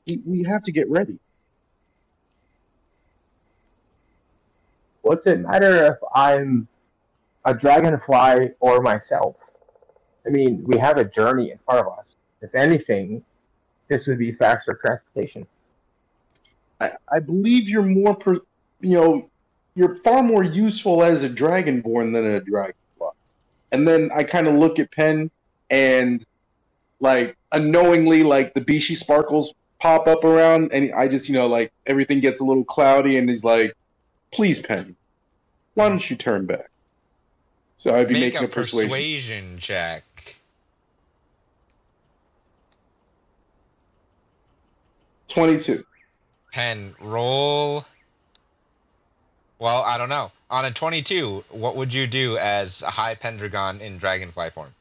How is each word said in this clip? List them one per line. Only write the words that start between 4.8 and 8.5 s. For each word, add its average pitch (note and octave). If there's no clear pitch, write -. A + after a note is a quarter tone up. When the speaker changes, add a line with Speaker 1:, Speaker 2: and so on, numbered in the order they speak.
Speaker 2:
What's E3
it F3+
matter F#3
if D3
I'm C#3
a B2
dragonfly C3